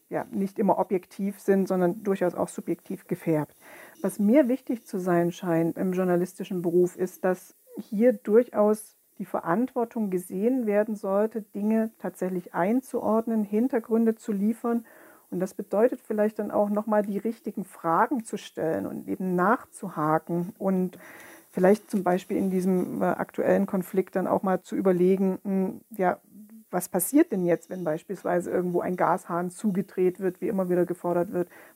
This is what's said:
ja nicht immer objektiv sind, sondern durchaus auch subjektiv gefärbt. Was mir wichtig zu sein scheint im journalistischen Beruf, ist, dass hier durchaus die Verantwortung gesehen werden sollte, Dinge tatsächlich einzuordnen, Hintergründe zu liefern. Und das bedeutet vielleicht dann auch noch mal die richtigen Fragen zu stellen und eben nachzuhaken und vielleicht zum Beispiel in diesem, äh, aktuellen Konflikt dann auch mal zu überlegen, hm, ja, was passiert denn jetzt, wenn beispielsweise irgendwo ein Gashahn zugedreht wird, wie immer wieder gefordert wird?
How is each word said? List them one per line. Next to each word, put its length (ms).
ja 200
nicht 300
immer 180
objektiv 640
sind, 280
sondern 360
durchaus 320
auch 140
subjektiv 580
gefärbt. 480
Was 160
mir 280
wichtig 380
zu 140
sein 320
scheint 480
im 140
journalistischen 680
Beruf, 340
ist, 300
dass 300
hier 380
durchaus 840
die 80
Verantwortung 840
gesehen 560
werden 280
sollte, 460
Dinge 560
tatsächlich 560
einzuordnen, 920
Hintergründe 680
zu 180
liefern. 540
Und 100
das 140
bedeutet 480
vielleicht 380
dann 120
auch 180
noch 160
mal 160
die 160
richtigen 480
Fragen 580
zu 140
stellen 480
und 220
eben 280
nachzuhaken 1200
und 400
vielleicht 380
zum 140
Beispiel 340
in 120
diesem, 520
äh, 40
aktuellen 600
Konflikt 500
dann 120
auch 160
mal 180
zu 140
überlegen, 680
hm, 460
ja, 300
was 200
passiert 420
denn 140
jetzt, 240
wenn 140
beispielsweise 680
irgendwo 300
ein 160
Gashahn 520
zugedreht 720
wird, 220
wie 80
immer 200
wieder 160
gefordert 460
wird? 180